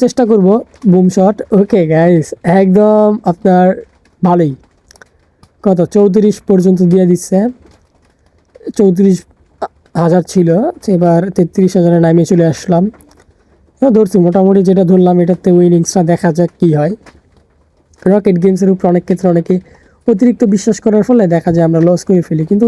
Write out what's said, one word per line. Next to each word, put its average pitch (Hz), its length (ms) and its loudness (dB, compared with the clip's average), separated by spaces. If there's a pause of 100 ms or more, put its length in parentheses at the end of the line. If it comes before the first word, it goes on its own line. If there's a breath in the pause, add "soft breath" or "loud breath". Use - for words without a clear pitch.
চেষ্টা 247 280 -2
করব 196 160 2 (440)
বুম 185 240 2
শট। 202 220 0 (220)
ওকে 202 220 0 (120)
গাইস, 165 340 0 (340)
একদম 208 460 2 (240)
আপনার 180 340 0 (640)
ভালোই, 170 260 0 (1120)
কত 185 140 0 (160)
চৌত্রিশ 202 420 2 (120)
পর্যন্ত 185 300 2 (120)
দিয়ে 185 200 2
দিচ্ছে, 180 260 -4 (1400)
চৌত্রিশ 190 400 2 (840)
হাজার 165 200 0 (100)
ছিল, 170 160 0 (460)
এবার 170 260 2 (140)
তেত্রিশ 185 420 -2
হাজারে 175 280 2
নামিয়ে 165 260 2
চলে 170 220 2
আসলাম। 180 300 -2 (960)
তো 262 40 0 (100)
ধরছি 214 300 0
মোটামুটি 190 440 2
যেটা 190 220 2
ধরলাম 180 320 2
এটাতে 180 340 -2
উইনিংসটা 175 440 0 (100)
দেখা 170 260 -2
যাক 170 220 -2
কী 170 180 0
হয়। 156 160 -4 (1160)
রকেট 202 320 0
গেমসের 190 300 0
উপর 185 180 -6
অনেক 175 160 0
ক্ষেত্রে 185 260 -2
অনেকে 170 220 -2 (560 soft breath)
অতিরিক্ত 233 300 0 (120)
বিশ্বাস 214 320 -2
করার 214 220 0
ফলে 240 160 2 (120)
দেখা 170 200 -2
যায় 165 140 0
আমরা 165 180 0
লস 175 200 0
করে 185 200 2
ফেলি, 156 220 -4
কিন্তু 208 180 0